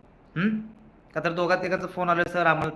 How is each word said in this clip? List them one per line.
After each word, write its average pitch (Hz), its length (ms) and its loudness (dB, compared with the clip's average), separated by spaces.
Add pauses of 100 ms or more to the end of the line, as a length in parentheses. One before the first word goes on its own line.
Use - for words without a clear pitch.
(360)
हम्म? 214 240 0 (540)
का - 100 -2
तर 175 80 0
दोघा 175 240 2
तिघांचा 180 300 -4
फोन 180 220 -4
आला, 170 140 2 (100)
"सर, 175 140 2
आम्हाला 156 300 2